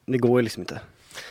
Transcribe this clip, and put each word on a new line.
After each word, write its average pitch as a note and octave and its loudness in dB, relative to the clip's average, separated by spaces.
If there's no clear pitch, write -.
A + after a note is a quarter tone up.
Det B2+ -2
går A#2+ 4
ju - 2
liksom A2 -4
inte. - -12